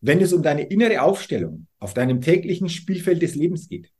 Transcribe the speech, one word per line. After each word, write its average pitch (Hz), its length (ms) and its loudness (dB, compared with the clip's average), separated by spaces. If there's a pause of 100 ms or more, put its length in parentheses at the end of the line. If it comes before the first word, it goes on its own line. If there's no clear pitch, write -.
wenn 147 140 4
es 185 140 2
um 170 100 2
deine 147 200 0
innere 208 380 2
Aufstellung 110 640 -2 (120)
auf 101 140 -10
deinem 127 260 0
täglichen 175 480 0
Spielfeld 175 540 -2
des - 140 -2
Lebens 165 340 -4
geht 175 200 -14 (100)